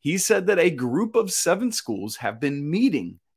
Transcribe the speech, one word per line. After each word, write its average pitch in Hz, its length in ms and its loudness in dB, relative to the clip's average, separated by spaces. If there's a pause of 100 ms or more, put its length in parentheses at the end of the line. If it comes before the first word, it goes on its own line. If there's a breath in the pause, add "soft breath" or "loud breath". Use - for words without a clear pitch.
he 160 160 0
said 190 300 2
that 196 120 4
a 175 120 6
group 139 440 -2
of 220 160 2
seven 196 400 0
schools 107 460 -6
have 113 240 -6
been 143 300 -2
meeting 160 480 0 (180)